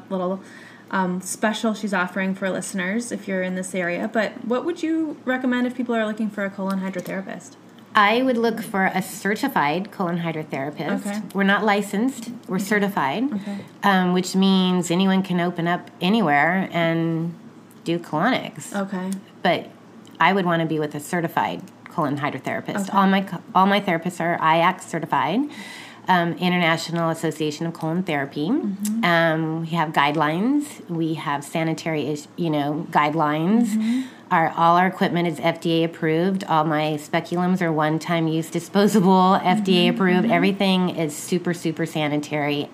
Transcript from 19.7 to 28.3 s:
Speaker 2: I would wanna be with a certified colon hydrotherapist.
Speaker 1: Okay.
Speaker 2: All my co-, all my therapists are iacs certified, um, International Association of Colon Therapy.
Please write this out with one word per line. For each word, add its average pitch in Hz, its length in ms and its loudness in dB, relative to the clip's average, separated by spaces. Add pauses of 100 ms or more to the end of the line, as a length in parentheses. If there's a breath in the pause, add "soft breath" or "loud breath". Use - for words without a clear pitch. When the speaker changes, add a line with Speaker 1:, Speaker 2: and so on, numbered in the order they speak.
Speaker 2:
I 170 120 6
would 196 120 2
wanna 165 220 2
be 156 120 -2
with 151 160 -4
a 147 60 -8
certified 143 600 -2 (260)
colon 143 300 -2
hydrotherapist. 139 680 -6
Speaker 1:
Okay. 202 80 -2
Speaker 2:
All 196 120 6
my 196 140 2
co-, 175 200 -10 (120)
all 185 120 6
my 202 140 4
therapists 180 400 -2
are 170 180 0
iacs 165 440 4
certified, 151 580 -2 (680 loud breath)
um, 170 280 2
International 165 760 0
Association 160 560 -2
of 165 60 -4
Colon 165 320 -2
Therapy. 151 440 -2